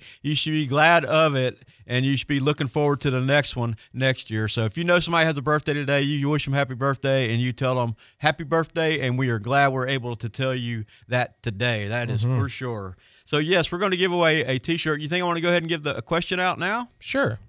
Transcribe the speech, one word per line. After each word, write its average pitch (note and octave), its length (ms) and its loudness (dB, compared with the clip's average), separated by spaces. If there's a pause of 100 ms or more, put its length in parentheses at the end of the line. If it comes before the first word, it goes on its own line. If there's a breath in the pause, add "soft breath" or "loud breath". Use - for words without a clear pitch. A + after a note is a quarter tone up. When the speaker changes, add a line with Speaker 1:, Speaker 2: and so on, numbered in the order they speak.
(220 loud breath)
Speaker 1:
You D3+ 140 -2
should D#3 160 -2
be D#3 140 0
glad D#3 400 6
of D#3 280 4
it, B2+ 240 0 (280 soft breath)
and B2+ 200 0
you C#3 100 2
should - 120 -6
be C#3 120 0
looking C#3+ 280 0
forward C#3+ 320 0
to C#3+ 100 0
the B2+ 120 0
next C#3 340 2
one A#2 200 -2 (160 soft breath)
next C3 380 -2
year. A2 160 0
So A2+ 180 -2
if A2 140 -4
you E3+ 60 -4
know F3 160 4
somebody E3 260 2
has D#3 120 0
a C3 40 -4
birthday D3+ 320 0
today, C#3+ 280 0
you, C#3+ 160 -2
you C#3 120 -2
wish D3+ 140 0
them C3+ 100 -2
happy C3+ 200 0
birthday, C3+ 580 0
and A#2 100 0
you B2 100 -2
tell B2+ 220 -2
them, A#2+ 220 -2 (220 soft breath)
"Happy D3+ 260 0
birthday," D#3+ 560 0
and B2+ 180 0
we C3 120 0
are A#2 80 0
glad C3+ 340 2
we're B2+ 160 -2
able B2 280 -4
to A#2 140 -8
tell C3 240 -2
you A#2+ 300 -6 (240 soft breath)
that B2 340 -2
today. G#2+ 460 -2
That A#2+ 220 -4
is A#2 140 0
Speaker 2:
Mm-hmm. B2+ 160 2
Speaker 1:
for C#3 80 0
sure. G#2+ 480 -8 (300 soft breath)
So, D3 120 -2
yes, E3 340 2
we're F3 60 -4
gonna F#3+ 180 0
give F3+ 160 2
away D#3+ 320 4
a C3 140 -2
T-shirt. D#3 420 -2
You D3+ 80 -8
think F3+ 140 -2
I F3+ 40 0
wanna E3+ 160 0
go F3 60 0
ahead F3 140 2
and E3 60 -6
give D#3+ 140 -2
the, D3 140 -2
a A#2+ 60 -6
question E3+ 380 -2
out F3+ 180 0
now? A3 400 -4
Speaker 2:
Sure. C4 400 -2 (100)